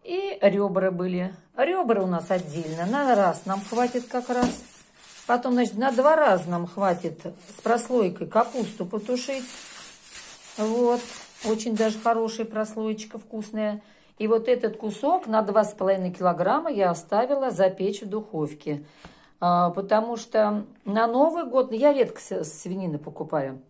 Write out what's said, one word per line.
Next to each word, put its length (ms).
И 360
ребра 500
были. 440
Ребра 460
у 40
нас 240
отдельно. 560
На 280
раз 320
нам 140
хватит 460
как 220
раз. 360
Потом, 280
значит, 220
на 160
два 240
раза 340
нам 160
хватит 540
с 40
прослойкой 680
капусту 580
потушить. 600
Вот. 420
Очень 300
даже 240
хорошая 480
прослоечка, 720
вкусная. 640
И 100
вот 180
этот 300
кусок 500
на 160
два 220
с 80
половиной 400
килограмма 580
я 200
оставила 600
запечь 520
в 60
духовке. 760
А, 260
потому 460
что 480
на 240
Новый 380
год, 260
я 200
редко 280
с-, 240
свинину 560
покупаю 680